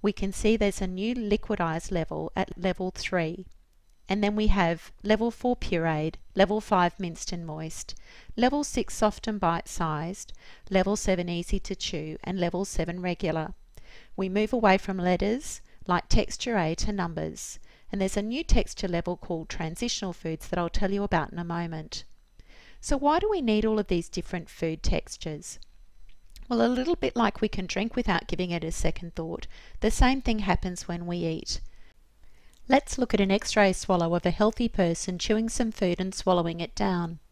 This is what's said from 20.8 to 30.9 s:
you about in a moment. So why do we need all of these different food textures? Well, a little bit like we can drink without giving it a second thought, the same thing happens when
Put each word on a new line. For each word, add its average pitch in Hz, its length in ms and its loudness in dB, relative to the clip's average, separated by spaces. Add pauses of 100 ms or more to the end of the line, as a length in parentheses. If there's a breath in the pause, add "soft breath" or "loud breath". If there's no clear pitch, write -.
you 202 120 0
about 170 300 0
in - 40 -8
a 170 60 -6
moment. 170 640 -6 (760 soft breath)
So - 140 2
why 285 240 4
do 415 100 0
we 392 120 0
need 214 240 4
all 220 120 2
of 202 100 0
these 175 200 0
different 175 420 -6
food 160 340 -4
textures? - 760 -2 (880)
Well, 233 180 4
a 240 60 4
little 254 240 0
bit - 180 -2
like 226 280 2
we 214 80 2
can 214 160 -2
drink 220 280 -4
without 202 340 0
giving 180 240 -2
it 165 120 -2
a 160 80 -4
second 170 440 0
thought, 165 320 -6 (340 loud breath)
the 220 100 6
same 262 300 6
thing 220 180 2
happens 185 480 0
when 175 180 -4